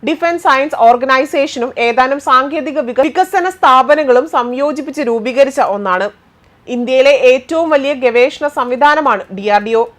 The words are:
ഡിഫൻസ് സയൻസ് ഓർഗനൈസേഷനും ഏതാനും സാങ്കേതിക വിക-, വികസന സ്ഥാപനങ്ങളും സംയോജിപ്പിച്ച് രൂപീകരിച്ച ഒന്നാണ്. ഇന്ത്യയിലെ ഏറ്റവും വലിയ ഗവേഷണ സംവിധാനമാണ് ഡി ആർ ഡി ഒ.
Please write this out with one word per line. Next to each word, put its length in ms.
ഡിഫൻസ് 340
സയൻസ് 360
ഓർഗനൈസേഷനും 1000
ഏതാനും 420
സാങ്കേതിക 600
വിക-, 200
വികസന 480
സ്ഥാപനങ്ങളും 800
സംയോജിപ്പിച്ച് 760
രൂപീകരിച്ച 580
ഒന്നാണ്. 500
ഇന്ത്യയിലെ 420
ഏറ്റവും 600
വലിയ 240
ഗവേഷണ 540
സംവിധാനമാണ് 720
ഡി 140
ആർ 140
ഡി 120
ഒ. 100